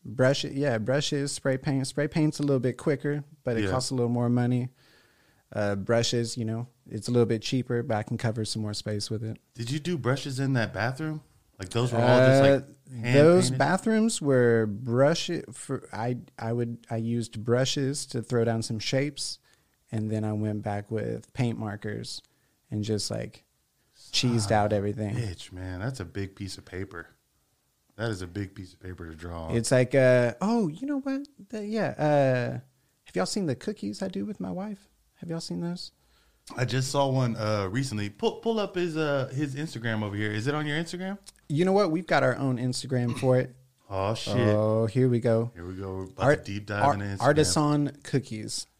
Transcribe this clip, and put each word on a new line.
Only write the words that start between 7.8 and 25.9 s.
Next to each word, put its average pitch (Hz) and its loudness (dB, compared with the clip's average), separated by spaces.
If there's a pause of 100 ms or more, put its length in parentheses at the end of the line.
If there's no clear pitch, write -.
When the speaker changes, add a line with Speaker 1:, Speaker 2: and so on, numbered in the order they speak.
Speaker 1:
but 110 -2
I 107 0
can 120 -4
cover 113 -2
some 107 -4
more 107 -4
space 107 -6
with 113 -4
it. 110 -8 (160)
Speaker 2:
Did 117 -10
you 143 -2
do 170 -4
brushes 131 -2
in 135 0
that 113 0
bathroom? 151 -4 (380)
Like, - -10
those 120 0
were 113 2
all 123 6
just, 131 8
like, 139 6
Speaker 1:
Uh, - -20
Speaker 2:
hand 120 2
Speaker 1:
those 160 10
Speaker 2:
painted? 131 -2
Speaker 1:
bathrooms 220 2
were 120 6
brush 127 2 (240)
for, - -10
I, 120 -4 (220)
I 113 -4
would, 117 -2 (100)
I 117 -4
used 113 -4
brushes 131 0
to 120 -6
throw 117 2
down 113 0
some 113 -6
shapes, 139 -4 (540)
and 110 -2
then 107 -2
I 107 -2
went 107 -2
back 101 -6
with 113 -6
paint 117 -2
markers 107 -8 (480)
and 107 -2
just, 104 -2
like, 110 -8 (680)
cheesed 117 2
Speaker 2:
Son 113 4
Speaker 1:
out 104 4
Speaker 2:
of 104 2
a - 4
Speaker 1:
everything. 101 -2
Speaker 2:
bitch, 104 -6
man, 92 -8
that's 131 -6